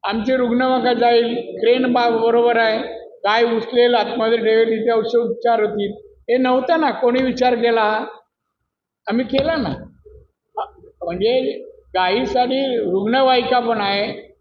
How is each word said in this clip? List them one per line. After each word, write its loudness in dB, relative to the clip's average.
आमची -2
रुग्णवाहिका 0
जाईल, 0
क्रेन 2
बा-, 2
बरोबर 2
आहे, 2
गाय 2
उचलेल, 2
आतमध्ये 0
ठेवेल, 2
इथे 0
औषध 0
उपचार 0
होतील. -2
हे 2
नव्हतं 2
ना, 2
कोणी 0
विचार 0
केला? 0
आम्ही -2
केला -2
ना. -4
म्हणजे -2
गायीसाठी 0
रुग्णवाहिका 0
पण -2
आहे -2